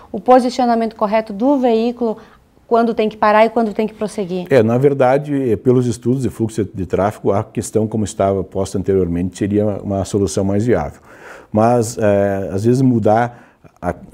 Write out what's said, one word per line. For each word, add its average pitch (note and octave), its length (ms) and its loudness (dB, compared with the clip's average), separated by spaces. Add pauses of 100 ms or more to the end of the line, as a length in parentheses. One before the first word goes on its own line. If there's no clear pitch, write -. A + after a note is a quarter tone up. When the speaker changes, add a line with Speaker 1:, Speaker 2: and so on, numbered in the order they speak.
(100)
Speaker 1:
o A3+ 80 -8
posicionamento A#3+ 800 2
correto A3 360 -2
do C4 260 0
veículo, A#3+ 580 0 (500)
quando A3+ 280 2
tem A3 140 0
que G#3+ 80 -10
parar G#3+ 280 4
e A3+ 60 2
quando A3+ 240 -2
tem A3 120 -2
que - 80 -8
prosseguir? F#3 560 -6
Speaker 2:
É, C3+ 120 6
na A2+ 160 2
verdade, C#3 760 2
é, - 20 0
pelos B2 320 2
estudos A#2+ 360 -2
de A2 80 -2
fluxo G#2+ 420 -4
de F#2 140 -6
tráfego, G2+ 440 -2
a G2+ 140 0
questão A2 420 -4
como A2 180 -4
estava G2 380 0
posta F#2+ 360 -6
anteriormente F#2 580 -2
seria G#2 300 0 (160)
uma G2 220 -4
solução G2+ 400 -2
mais G2+ 200 0
viável. E2+ 360 -2 (520)
Mas, A2+ 460 2
é, G2+ 540 0
às G2 120 -2
vezes B2 160 4
mudar A#2 800 0 (200)
a, F2+ 100 -4
a, E2+ 40 -2 (200)